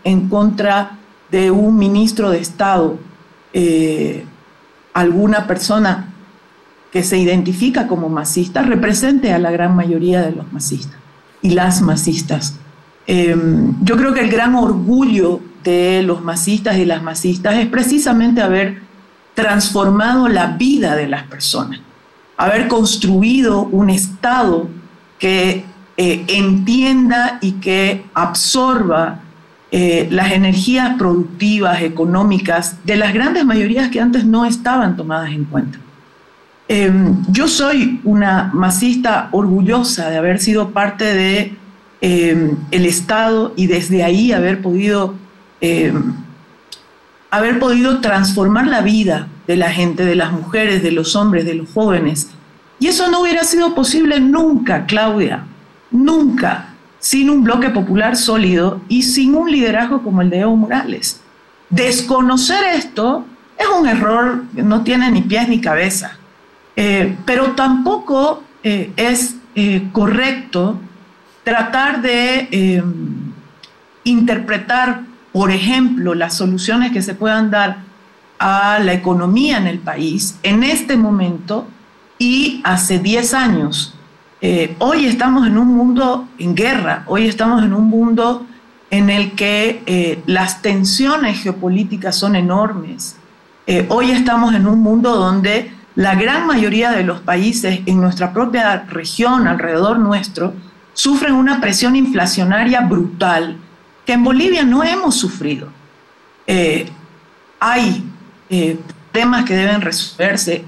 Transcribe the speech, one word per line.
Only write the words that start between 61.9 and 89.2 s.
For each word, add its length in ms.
esto 500
es 120
un 200
error 580
que 80
no 180
tiene 300
ni 100
pies 260
ni 140
cabeza. 560
Eh, 480
pero 280
tampoco, 920
eh, 320
es, 400
eh, 380
correcto 880
tratar 580
de, 480
eh, 340
interpretar, 960
por 200
ejemplo, 640
las 180
soluciones 580
que 120
se 100
puedan 380
dar 260
a 400
la 140
economía 640
en 80
el 100
país 640
en 220
este 340
momento 720
y 420
hace 360
diez 340
años. 640
Eh, 360
hoy 300
estamos 400
en 100
un 120
mundo 580
en 160
guerra, 540
hoy 180
estamos 380
en 100
un 140
mundo 580
en 180
el 220